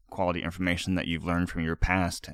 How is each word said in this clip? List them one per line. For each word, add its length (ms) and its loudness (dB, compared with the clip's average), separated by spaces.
quality 320 0
information 540 0
that 140 0
you've 160 -2
learned 260 2
from 140 -4
your 100 0
past, 600 0